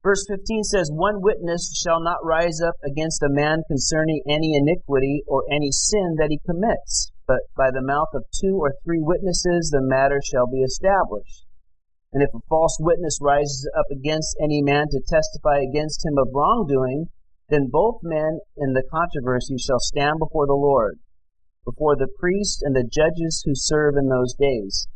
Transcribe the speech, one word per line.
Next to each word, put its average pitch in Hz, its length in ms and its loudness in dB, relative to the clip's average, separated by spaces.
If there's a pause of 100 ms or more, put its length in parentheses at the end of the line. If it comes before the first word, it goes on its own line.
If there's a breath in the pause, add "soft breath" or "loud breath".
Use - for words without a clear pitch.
Verse 196 240 2
fifteen 208 340 -2
says, 185 300 0
One 190 280 -2
witness 175 540 -2
shall 165 260 0
not 165 240 -4
rise 165 360 0
up 170 140 0 (100)
against 151 400 -2
a 143 40 2
man 151 380 2
concerning 156 600 0
any 156 260 2
iniquity 143 720 2
or 135 240 0
any 143 220 0
sin 185 460 0
that 151 120 2
he 151 160 0
commits, 180 640 -2 (160)
but 127 140 2 (160)
by 135 160 4
the 131 100 -2
mouth 143 320 0
of 131 80 -2 (100)
two 190 240 0
or 147 180 0 (100)
three 165 160 0
witnesses 175 720 0
the 139 120 2
matter 135 420 2
shall 123 220 2
be 131 120 -2
established. 131 880 0 (680)
And 139 100 2
if 139 120 4
a 117 140 -4
false 160 320 2
witness 165 400 0
rises 143 560 0
up 147 140 2
against 151 500 -2
any 151 220 2
man 143 280 2
to 139 180 0
testify 156 500 0
against 147 480 -2
him 143 120 2
of 127 140 2
wrongdoing, 147 720 0 (420)
then 139 220 2
both 208 320 0
men 156 380 -2 (160)
in 135 160 -2
the 131 180 2
controversy 131 680 -2
shall 123 200 0
stand 147 400 0
before 151 280 0
the 139 80 4
Lord, 139 440 2 (680)
before 147 280 2
the 135 140 0 (100)
priest 190 440 -2
and 139 120 0
the 123 160 2
judges 165 540 0
who 147 100 2
serve 151 420 2
in 139 120 2
those 127 260 0
days. 120 600 0